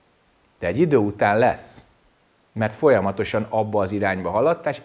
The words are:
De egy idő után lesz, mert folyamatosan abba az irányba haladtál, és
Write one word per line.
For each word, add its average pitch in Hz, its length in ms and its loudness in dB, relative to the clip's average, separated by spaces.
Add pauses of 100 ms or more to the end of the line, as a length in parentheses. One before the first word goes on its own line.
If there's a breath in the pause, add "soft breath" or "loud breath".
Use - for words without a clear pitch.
(580)
De 90 80 -6
egy 90 120 -2
idő 151 180 4
után 104 420 2
lesz, - 480 -2 (680)
mert 110 220 -4
folyamatosan 107 760 2
abba 107 340 0
az 95 100 -4
irányba 95 380 -2
haladtál, 143 420 0
és - 120 -10